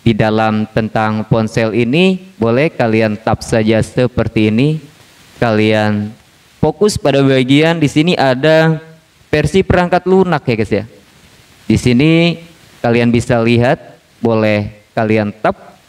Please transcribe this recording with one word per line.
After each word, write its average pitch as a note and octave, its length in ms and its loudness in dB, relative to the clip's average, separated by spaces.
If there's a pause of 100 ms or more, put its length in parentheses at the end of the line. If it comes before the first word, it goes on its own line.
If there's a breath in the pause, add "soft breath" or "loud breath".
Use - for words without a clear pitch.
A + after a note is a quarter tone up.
Di A2+ 160 0
dalam G#2+ 560 0
tentang A2 560 -4
ponsel A2+ 480 -2
ini F3 480 0 (160)
boleh A#2+ 320 0
kalian A2 480 -2
tap - 240 -4
saja A2 400 0
seperti A#2 640 -2
ini. C#3+ 320 0 (560)
Kalian G#2+ 720 0 (480)
fokus G3 400 -2
pada C#3 240 0
bagian C#3 560 2
di D#3 100 -2
sini D#3 300 0
ada D#3 640 2 (520)
versi D3+ 320 0
perangkat F3+ 400 0
lunak F3+ 400 0
ya A#2+ 140 -2
guys G#2+ 160 -2
ya. G2+ 100 -2 (800)
Di A2 160 0
sini D#3+ 560 2 (480)
kalian A#2+ 240 2
bisa A#2 320 0
lihat, A#2+ 560 0 (240)
boleh G#2+ 720 -2
kalian A2 400 -2
tap - 560 -8